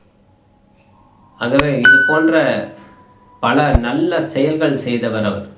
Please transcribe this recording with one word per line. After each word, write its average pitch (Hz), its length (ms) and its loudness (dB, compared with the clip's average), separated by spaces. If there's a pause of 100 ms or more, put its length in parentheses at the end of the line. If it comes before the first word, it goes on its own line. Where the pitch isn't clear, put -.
(1400)
ஆகவே, 135 400 0
இது - 300 4
போன்ற 151 600 0 (720)
பல 135 380 2
நல்ல 156 440 -2
செயல்கள் 151 560 -2
செய்தவர் 117 480 -4
அவர். 101 220 -6 (100)